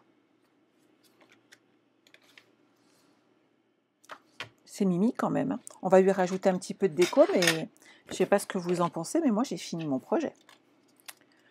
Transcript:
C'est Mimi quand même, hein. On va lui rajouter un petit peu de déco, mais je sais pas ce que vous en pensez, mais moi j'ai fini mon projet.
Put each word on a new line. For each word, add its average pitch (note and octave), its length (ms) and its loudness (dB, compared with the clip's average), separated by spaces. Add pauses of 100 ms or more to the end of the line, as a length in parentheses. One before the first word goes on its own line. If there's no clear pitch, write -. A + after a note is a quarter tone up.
(4000)
C'est - 220 -4
Mimi F#3 280 2
quand - 160 -4
même, - 220 -4
hein. - 80 -8 (220)
On F#3 80 2
va F#3+ 100 10
lui F#3+ 140 4
rajouter F#3+ 340 -2
un F#3 100 2
petit F#3 160 -10
peu G3 140 -2
de D#3 80 -4
déco, C#4 380 4
mais E3+ 340 0 (400)
je - 80 -14
sais F#3 100 0
pas G3+ 140 2
ce - 80 -8
que - 100 -8
vous F3 220 -4
en E3+ 100 0
pensez, F3 300 -4
mais D#4 100 0
moi G#3+ 140 0
j'ai F#3 140 -6
fini E3 280 -10
mon C3+ 140 -4
projet. - 340 -4 (1160)